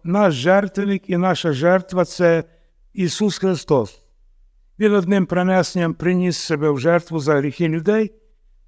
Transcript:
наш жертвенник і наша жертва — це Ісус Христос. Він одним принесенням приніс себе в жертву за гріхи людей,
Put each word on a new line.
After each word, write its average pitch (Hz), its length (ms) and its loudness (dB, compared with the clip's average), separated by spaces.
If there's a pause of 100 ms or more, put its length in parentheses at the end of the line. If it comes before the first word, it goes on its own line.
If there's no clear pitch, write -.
наш 185 300 2
жертвенник 196 760 0
і 180 80 0
наша 175 340 0
жертва — 180 540 0
це 165 380 2 (500)
Ісус 190 440 -2
Христос. 151 640 -2 (800)
Він 208 140 2
одним 190 320 2
принесенням 180 680 0
приніс 180 440 -2
себе 151 320 -2
в 143 100 -2
жертву 165 400 0
за 147 160 2
гріхи 143 320 0
людей, 202 460 0 (540)